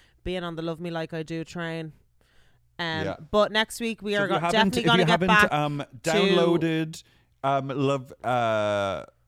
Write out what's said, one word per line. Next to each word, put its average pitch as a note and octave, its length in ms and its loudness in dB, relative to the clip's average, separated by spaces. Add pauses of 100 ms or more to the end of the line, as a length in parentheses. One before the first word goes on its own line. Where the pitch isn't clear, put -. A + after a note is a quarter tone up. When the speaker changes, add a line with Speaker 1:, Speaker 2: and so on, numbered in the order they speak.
(240)
Speaker 1:
being F3+ 200 -6
on E3+ 120 -6
the D#3+ 60 -8
Love E3 180 -6
Me E3+ 120 -8
Like E3 220 -6
I D#3+ 100 -6
Do E3 200 -8
train. E3 500 -8 (840)
Um, D#3+ 260 -4
Speaker 2:
Yeah. F#2+ 100 -4 (160)
Speaker 1:
but G#3 200 2
next G#3+ 280 -2
week A3+ 220 -6
we G3+ 120 -4
Speaker 2:
So G3+ 80 0
Speaker 1:
are G3+ 40 0
Speaker 2:
if F#3 40 -2
you F#3+ 60 0
Speaker 1:
go-, F#3 40 0
Speaker 2:
haven't, E3+ 120 0
Speaker 1:
definitely G3+ 300 2
Speaker 2:
if - 60 0
Speaker 1:
gonna F3+ 120 6
Speaker 2:
you F3 60 4
Speaker 1:
get D#3+ 60 4
Speaker 2:
haven't, E3+ 160 2
Speaker 1:
back G#3 260 4
Speaker 2:
um, D3 300 -2 (200)
Speaker 1:
to E3 80 0
Speaker 2:
downloaded, E3 920 2 (400)
um, C3+ 260 0
Love, C3+ 440 0 (100)
uh, G#2 800 0 (220)